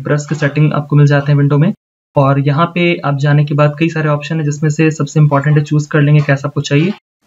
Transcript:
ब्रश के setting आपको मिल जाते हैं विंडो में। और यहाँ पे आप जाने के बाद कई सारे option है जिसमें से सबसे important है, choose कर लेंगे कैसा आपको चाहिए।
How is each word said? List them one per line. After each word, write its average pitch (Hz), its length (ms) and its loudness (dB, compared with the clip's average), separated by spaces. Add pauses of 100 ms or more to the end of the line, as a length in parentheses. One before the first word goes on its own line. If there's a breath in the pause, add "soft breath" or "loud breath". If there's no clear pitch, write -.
ब्रश 147 260 -2
के 160 60 -4
setting 147 380 0
आपको 143 240 -2
मिल 147 100 6
जाते 143 260 2
हैं 143 60 2
विंडो 143 200 2
में। 175 140 2 (440)
और 139 240 2
यहाँ 147 340 0
पे 175 200 0 (100)
आप 143 140 -2
जाने 147 260 2
के 151 100 -4
बाद 147 240 2
कई 165 100 0
सारे 156 200 -4
option 147 300 -4
है 156 60 -4
जिसमें 147 260 -2
से 156 200 2
सबसे 151 300 -2
important 147 380 2
है, 151 60 0
choose 151 220 -2
कर 156 140 -2
लेंगे 147 200 4
कैसा 139 280 -2
आपको 143 120 -6
चाहिए। 151 320 0 (340)